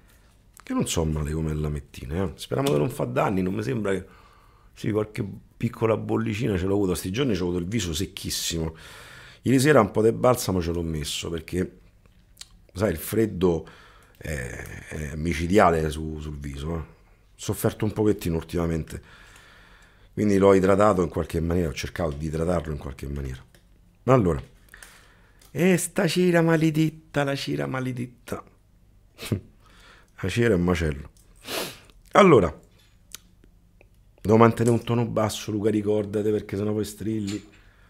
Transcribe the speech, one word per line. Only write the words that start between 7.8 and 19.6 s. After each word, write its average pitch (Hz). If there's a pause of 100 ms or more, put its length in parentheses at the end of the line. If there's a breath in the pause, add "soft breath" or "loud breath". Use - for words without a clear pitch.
secchissimo. 80 (680 loud breath)
Ieri 127
sera 135
un 101
po' 110
di 113
balsamo 110
ce 82
l'ho 85
messo, 80
perché, 85 (920)
sai, 95
il 80
freddo 92 (480 loud breath)
è, -
è 76
micidiale 82
su, 78
sul 76
viso, 71
eh. -
Ho 78 (480 soft breath)
sofferto -
un 107
pochettino 101
ultimamente, 82 (1120 loud breath)